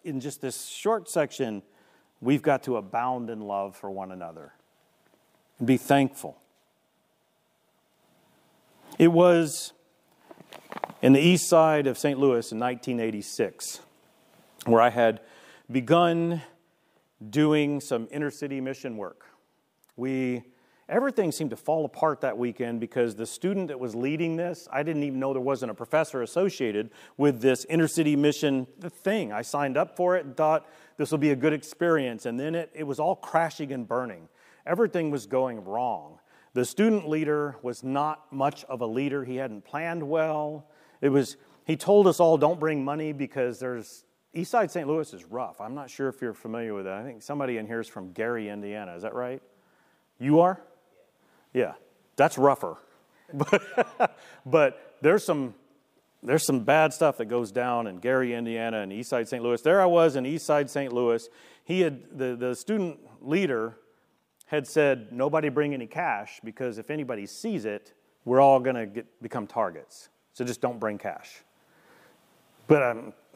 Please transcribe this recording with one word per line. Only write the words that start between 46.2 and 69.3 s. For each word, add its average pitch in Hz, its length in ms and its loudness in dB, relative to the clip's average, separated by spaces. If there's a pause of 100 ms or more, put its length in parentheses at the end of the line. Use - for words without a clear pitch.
you're 117 120 -4
familiar 113 420 -8
with 98 100 -8
that. 95 80 -6
I 104 100 -8
think 120 200 -16
somebody 139 340 -4
in 110 80 -8
here 113 140 -6
is 110 80 -8
from 92 240 -14
Gary, 113 380 -4
Indiana. 104 460 -10
Is 87 60 -16
that 104 140 -10
right? 123 260 -8 (800)
You 147 220 6
are? 185 200 2 (920)
Yeah. 107 200 -2 (440)
That's 135 200 4
rougher. 131 400 2 (300)
<laughs> - 260 -20
But, - 840 0 (300)
but 139 560 2
there's 175 220 4
some, 139 300 -4 (680)
there's 147 240 0
some 131 180 0
bad 147 300 4
stuff 147 240 2
that 117 80 -6
goes 117 260 -4
down 120 360 -2
in 92 100 -10
Gary, 123 360 0
Indiana, 113 480 -4
and 98 100 -8
Eastside 117 360 -4
Saint 120 160 -6
Louis. 120 180 0
There 185 200 4
I 185 40 6
was 165 300 4
in 131 80 -2
Eastside 147 460 -2
Saint 135 240 -6
Louis. 120 360 0 (340)
He 185 180 0
had, 147 360 -4
the, 127 180 -4
the 123 200 -4
student 190 440 -4 (220)
leader 131 560 -2 (720)
had 151 200 -2
said, 131 440 0
"Nobody 143 380 0
bring 143 240 0
any 123 140 -8
cash 123 560 -6
because 113 340 -8
if 113 120 -12
anybody 135 360 -6
sees 170 400 -6
it, 104 280 -8 (300)
we're 127 160 4
all 139 200 8
gonna 127 260 -2
get, 104 360 -12
become 110 260 -8